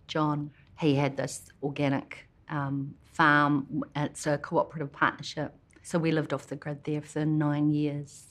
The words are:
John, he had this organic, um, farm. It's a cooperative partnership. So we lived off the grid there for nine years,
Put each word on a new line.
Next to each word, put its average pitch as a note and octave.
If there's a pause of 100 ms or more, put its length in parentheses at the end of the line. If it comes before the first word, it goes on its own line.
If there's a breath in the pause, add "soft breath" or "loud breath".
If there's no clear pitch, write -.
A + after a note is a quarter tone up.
John, D3+ (280 soft breath)
he D3
had C#3
this - (120)
organic, C#3 (180)
um, C#3 (180)
farm. D3 (120)
It's D3
a C#3+
cooperative D3+
partnership. - (260)
So -
we D#3+
lived D3+
off C3+
the C#3
grid D3
there D3+
for D3+
nine D3+
years, D3